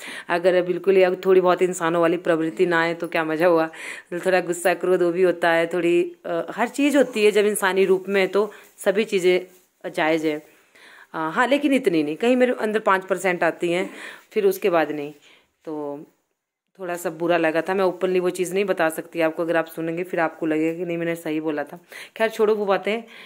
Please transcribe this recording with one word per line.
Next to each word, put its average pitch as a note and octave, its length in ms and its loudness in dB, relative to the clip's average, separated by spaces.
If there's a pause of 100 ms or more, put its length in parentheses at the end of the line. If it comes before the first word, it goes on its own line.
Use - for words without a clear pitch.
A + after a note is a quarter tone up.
(300)
अगर F3 320 2
बिल्कुल F3 360 2
ये F#3 180 6
थोड़ी F#3 260 4
बहुत F3+ 200 4
इंसानों F3 400 0
वाली E3+ 160 4
प्रवृत्ति E3 480 0
ना E3+ 160 2
आए, E3+ 120 0
तो E3+ 140 -6
क्या E3 160 -2
मज़ा D#3 240 0
हुआ। E3 180 4
मतलब, - 600 -10
थोड़ा F#3 160 2
गुस्सा, F3 320 0
क्रोध, F3+ 280 2
वो F3 100 2
भी F3+ 120 2
होता F3 260 2
है, E3 180 2
थोड़ी, F3 480 0 (100)
अ, E3+ 240 -4
हर F#3+ 180 -2
चीज़ C#4 300 0
होती G#3+ 280 2
है। G#3 60 6
जब G3+ 140 2
इंसानी G3 400 2
रूप F#3 240 2
में G3+ 120 2
है, F3+ 60 0
तो G3+ 240 0 (260)
सभी G3+ 260 0
चीज़ें F3+ 440 0 (440)
जायज़ D#3+ 360 0
है। D3+ 320 -8 (540)
अ, E3 40 -8
हाँ, E3 300 -2
लेकिन C#4 260 2
इतनी F#3 300 0
नहीं, D3+ 120 -4
कहीं A#3+ 200 0
मेरे B3 240 2
अंदर G#3+ 200 -2
पाँच F#3+ 260 0
परसेंट F3+ 380 -2
आती E3+ 280 -2
हैं, F3+ 180 -4 (420)
फिर G#3 140 -2
उसके G3 240 0
बाद D#3 220 0
नहीं। D3 220 -8 (520)
तो D3 380 -10 (760)
थोड़ा F3 160 -8
सा F3 140 -6
बुरा E3+ 280 0
लगा D#3+ 240 0
था। F#3 120 -4
मैं G3 100 0
ओपनली F3+ 360 0
वो F3+ 100 0
चीज़ F3 240 -4
नहीं G3+ 120 0
बता F3+ 240 0
सकती E3 320 -8
आपको, D#3+ 220 -2
अगर E3 140 0
आप D#3+ 80 0
सुनेंगे, E3 380 -8
फिर F3+ 160 -6
आपको D#3+ 260 -2
लगेगा D#3+ 320 -2
कि F3+ 80 -6
नहीं, E3+ 120 -6
मैंने E3+ 180 -4
सही D#3+ 240 -6
बोला D3+ 240 -4
था। F3 160 -14 (380)
खैर, A3 120 0
छोड़ो A3 260 2
वो G#3 100 -4
बातें। G3 360 0 (240)